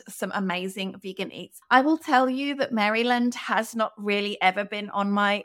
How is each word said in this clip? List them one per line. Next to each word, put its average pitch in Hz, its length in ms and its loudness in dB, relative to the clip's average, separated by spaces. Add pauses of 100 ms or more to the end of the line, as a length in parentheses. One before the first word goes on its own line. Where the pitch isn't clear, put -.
some 196 260 -8
amazing 190 680 -4
vegan 185 300 -8
eats. - 300 -16 (100)
I 254 100 8
will 311 160 4
tell 262 320 2
you 277 260 -2
that 269 180 -2
Maryland 233 600 2
has 226 380 -2
not 220 240 -2
really 208 440 -2
ever 190 240 2
been 208 240 -8
on 202 200 0
my 202 360 2